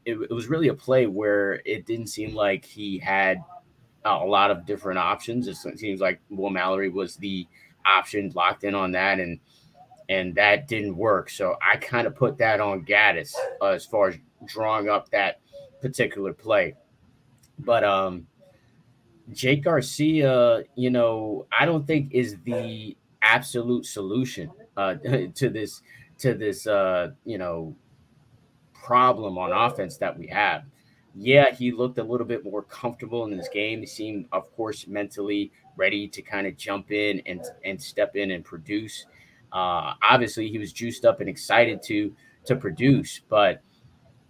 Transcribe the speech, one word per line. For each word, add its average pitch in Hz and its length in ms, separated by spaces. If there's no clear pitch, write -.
it, 117 120
it 113 140
was 117 160
really 160 220
a - 40
play 131 320
where 101 600
it 98 200
didn't 113 220
seem 107 260
like 101 300
he 101 340
had 95 460
a, 107 60
a 87 140
lot 101 260
of 87 140
different 95 340
options. 104 480
It 92 80
se-, 76 200
seems 98 240
like 92 300
Will 98 220
Mallory 95 380
was 90 280
the 95 300
option 98 500
locked 90 280
in 101 120
on 95 180
that, 95 260
and, 85 200
and 92 280
that 104 320
didn't 104 280
work. 98 360
So 92 300
I 101 160
kinda 117 340
put - 260
that 110 240
on 98 240
Gaddis, 101 480
uh, 98 80
as 90 160
far 101 240
as 85 80
drawing 107 420
up 104 220
that 98 320
particular 101 500
play. 95 440
But, 117 240
um, 95 440
Jake 139 320
Garcia, 135 1000
you 123 160
know, 110 600
I 120 140
don't 160 220
think 147 260
is 110 320
the 110 500
absolute 120 640
solution, 101 640
uh, 95 180
<laughs> 135 380
to 127 160
this, 104 320
to 120 160
this, 101 320
uh, 92 420
you 110 160
know, 82 360
problem 117 640
on 90 120
offense 101 460
that 90 180
we 85 120
have. 95 380
Yeah, 127 360
he 123 200
looked 123 260
a 113 60
little 120 240
bit 110 160
more 98 180
comfortable 117 640
in 104 100
this 87 140
game. 110 300
He 101 80
seemed, 107 440
of - 240
course, 107 300
mentally 101 640
ready 101 320
to - 140
kinda 98 300
jump 101 400
in 104 340
and, 90 160
and 95 180
step - 340
in 101 140
and 85 160
produce. 104 640
Uh, 90 420
obviously, 113 460
he 107 100
was 101 120
juiced 117 320
up 117 160
and 95 100
excited 110 520
to, 104 340
to 123 120
produce, 107 720
but 101 340